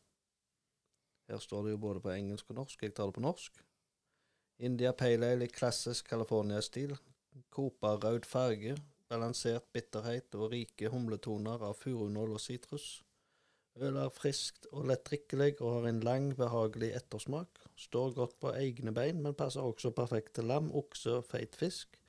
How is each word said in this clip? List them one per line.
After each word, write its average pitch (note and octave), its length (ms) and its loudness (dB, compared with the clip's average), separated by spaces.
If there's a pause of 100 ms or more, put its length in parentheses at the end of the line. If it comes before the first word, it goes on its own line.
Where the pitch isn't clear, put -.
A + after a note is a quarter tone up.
(1300)
Her A2 100 -6
står G2+ 240 -4
det G#2+ 80 0
jo G#2+ 80 0
både G#2 240 -2
på G2 80 -2
engelsk G2+ 400 -4
og A2+ 60 -8
norsk. - 260 -8
Jeg G#2 100 -6
tar G#2 140 -2
det F#2+ 80 -4
på A2+ 80 -4
norsk. - 380 -4 (1000)
India B2 320 2
Pale A#2+ 420 6
Ale B2 140 2
i - 60 -10
klassisk - 560 -2
California-stil. A2 880 0 (500)
Kopa B2 480 0
rød A2 320 0
farge, A#2+ 480 0 (300)
balansert A#2 680 -2
bitterhet A#2 640 -4
og A2 160 0
rike A2+ 400 -4
humletoner A2 720 -2
av G#2 160 -4
furunål A2 560 -2
og A2 60 -6
sitrus. - 480 -8 (840)
Øl C3+ 220 -2
er C3+ 140 0
friskt - 580 -2
og C#3 160 -4
lettdrikkelig C#3+ 680 2
og A#2+ 240 2
har A#2+ 100 2
en A2+ 120 2
lang, C3 340 4
behagelig A2+ 580 2
ettersmak. - 720 -6 (100)
Står B2+ 400 0
godt B2 260 0
på C3 140 0
egne A#2+ 400 -2
bein, D3 280 2
men D3 120 0
passer C#3 300 -2
også A#2+ 280 0
perfekt A#2+ 440 0
til A2+ 100 0
lam, D3 260 2
okse B2 460 -2
og A#2+ 80 -2
feit A#2 300 -6
fisk, - 400 -4 (140)